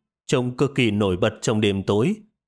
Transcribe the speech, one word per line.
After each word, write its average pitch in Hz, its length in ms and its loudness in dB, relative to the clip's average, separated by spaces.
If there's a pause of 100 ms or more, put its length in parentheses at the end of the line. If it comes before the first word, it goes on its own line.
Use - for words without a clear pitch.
(260)
trông 123 300 -2
cực 139 180 -2
kỳ 120 160 2
nổi 101 260 2
bật 107 160 0 (100)
trong 110 180 0
đêm 98 220 0
tối, 113 340 0 (320)